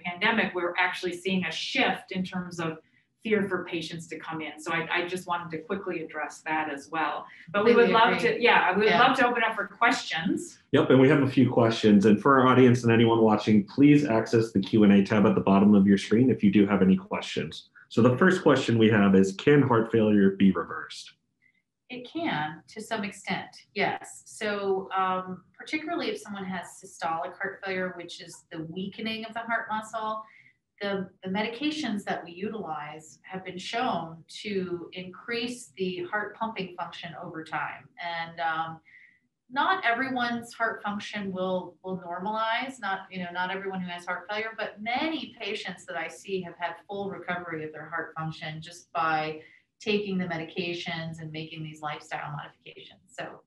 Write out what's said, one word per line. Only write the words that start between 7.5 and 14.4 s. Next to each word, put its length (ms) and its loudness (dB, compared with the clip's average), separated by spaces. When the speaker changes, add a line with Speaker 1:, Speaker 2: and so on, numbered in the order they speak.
Speaker 1:
But 140 0
we 100 8
would 140 8
Speaker 2:
Completely 40 4
Speaker 1:
love 240 4
Speaker 2:
agree. 200 0
Speaker 1:
to, 40 -8
yeah, 300 4
we 120 2
would 80 4
Speaker 2:
Yeah. 100 6
Speaker 1:
love 160 6
to 100 4
open 160 0
up 120 -2
for 120 -6
questions. 920 -2
Speaker 3:
Yep, 180 4
and 120 8
we 80 8
have 120 6
a 60 2
few 240 4
questions. 540 6
And 160 6
for 180 6
our 80 6
audience 360 8
and 100 4
anyone 280 6
watching, 440 4
please 400 6
access 480 0